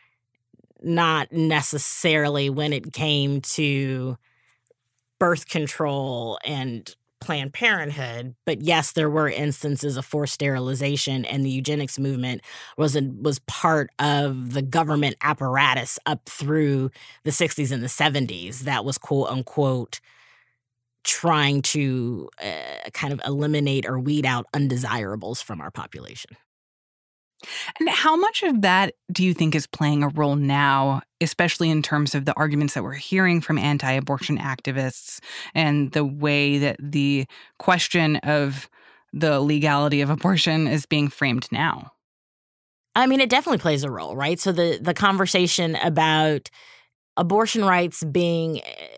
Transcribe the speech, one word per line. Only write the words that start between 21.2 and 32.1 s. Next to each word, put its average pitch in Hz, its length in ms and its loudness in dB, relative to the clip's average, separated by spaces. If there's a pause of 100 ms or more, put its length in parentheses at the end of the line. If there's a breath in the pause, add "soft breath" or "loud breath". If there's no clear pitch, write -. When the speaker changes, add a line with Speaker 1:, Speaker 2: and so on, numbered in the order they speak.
Speaker 1:
to, 127 680 -2 (140)
uh, 71 500 -6
kind 143 200 -4
of 135 120 -6
eliminate 143 600 0
or 127 140 -2
weed 147 260 0
out 123 280 0
undesirables 113 880 -2
from 87 200 -10
our 73 80 -12
population. - 640 -16 (1400 loud breath)
Speaker 2:
And 320 80 2
how 320 280 4
much 403 260 2
of 262 220 4
that 190 320 4 (160)
do 185 120 0
you 180 120 4
think 156 180 2
is 151 140 0
playing 147 340 2
a 147 60 2
role 147 280 2
now, 139 680 4 (200)
especially 170 480 2
in 156 140 2
terms 147 320 0